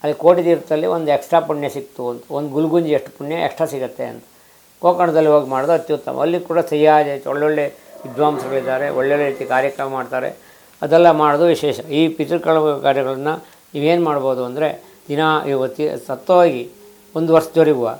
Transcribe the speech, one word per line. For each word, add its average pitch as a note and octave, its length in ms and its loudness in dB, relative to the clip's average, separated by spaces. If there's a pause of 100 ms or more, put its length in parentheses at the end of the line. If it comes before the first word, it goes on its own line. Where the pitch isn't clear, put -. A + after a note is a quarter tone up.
ಅಲ್ಲಿ D3 100 -2
ಕೋಟಿ E3+ 300 4
ತೀರ್ಥದಲ್ಲಿ E3 440 0
ಒಂದು E3 240 -2
ಎಕ್ಸ್ಟ್ರಾ C#3+ 280 2
ಪುಣ್ಯ D3+ 300 -4
ಸಿಕ್ತು C3+ 400 -10
ಅಂತ, A#2+ 220 -10
ಒಂದು D3 180 -6
ಗುಲ್ಗುಂಜಿ D#3+ 420 0
ಎಷ್ಟು - 260 -4
ಪುಣ್ಯ C#3+ 180 -8
ಎಕ್ಸ್ಟ್ರಾ D#3+ 320 -2
ಸಿಗತ್ತೆ B2+ 380 -8
ಅಂತ. A#2 180 -14 (580)
ಗೋಕರ್ಣದಲ್ಲಿ E3 480 2
ಹೋಗಿ C#3+ 200 4
ಮಾಡೋದು C3+ 220 -2
ಅತ್ಯುತ್ತಮ. D3 500 -2
ಅಲ್ಲಿ E3+ 180 0
ಕೂಡ E3 200 -2
ಸರಿಯಾದ D3+ 680 2
ಒಳ್ಳೊಳ್ಳೆ C#3+ 400 -2 (360)
ವಿದ್ವಾಂಸಗಳಿದ್ದಾರೆ, C3 880 -2
ಒಳ್ಳೊಳ್ಳೆ C#3+ 380 0
ರೀತಿ C3+ 180 -6
ಕಾರ್ಯಕ್ರಮ C#3 420 -2
ಮಾಡ್ತಾರೆ, C3 500 -6 (440)
ಅದೆಲ್ಲ E3 300 6
ಮಾಡೋದು D3+ 320 2
ವಿಶೇಷ. D3+ 360 0
ಈ D#3 280 0
ಪಿತೃಕರ್ಮ D#3 760 0
ಕಾರ್ಯಗಳನ್ನ C3+ 460 -2 (460)
ನೀವೇನು D#3+ 300 2
ಮಾಡ್ಬೋದು C3+ 420 -2
ಅಂದರೆ, C3+ 480 -6 (160)
ದಿನ C#3+ 100 -2 (280)
ಇವತ್ತಿ C#3 420 -2 (180)
ಸತ್ತೋಗಿ C#3+ 640 2 (460)
ಒಂದು D#3+ 180 2
ವರ್ಷದವರೆಗೂ D#3 540 4 (120)